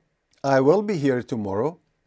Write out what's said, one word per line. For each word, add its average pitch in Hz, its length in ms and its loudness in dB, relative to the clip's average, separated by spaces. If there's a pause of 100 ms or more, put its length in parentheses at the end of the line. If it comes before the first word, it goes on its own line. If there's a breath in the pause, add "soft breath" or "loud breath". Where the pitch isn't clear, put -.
(420)
I 135 180 2
will 165 220 4
be 208 160 -4
here 131 240 0
tomorrow. 110 540 -6 (300)